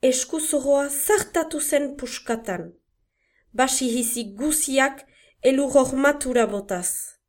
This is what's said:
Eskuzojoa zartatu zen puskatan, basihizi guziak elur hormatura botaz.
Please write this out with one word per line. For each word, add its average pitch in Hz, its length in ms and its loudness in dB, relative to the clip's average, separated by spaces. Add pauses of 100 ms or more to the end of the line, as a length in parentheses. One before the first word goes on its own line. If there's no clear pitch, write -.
Eskuzojoa 277 880 2
zartatu 320 680 0
zen 285 360 0
puskatan, 226 760 -8 (800)
basihizi 247 680 0 (100)
guziak 277 720 0 (380)
elur 269 320 2
hormatura 262 720 2
botaz. 196 720 -6 (100)